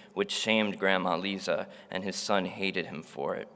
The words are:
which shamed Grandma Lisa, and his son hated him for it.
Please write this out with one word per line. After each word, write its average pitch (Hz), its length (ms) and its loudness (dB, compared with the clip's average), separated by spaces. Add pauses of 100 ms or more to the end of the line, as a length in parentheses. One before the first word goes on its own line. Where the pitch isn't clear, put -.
(120)
which 101 200 0
shamed 107 440 2
Grandma 92 400 4
Lisa, 92 520 -2 (200)
and 92 140 -4
his 98 140 -4
son - 300 2
hated 92 400 -2
him 73 180 -10
for 78 320 -4
it. - 200 -8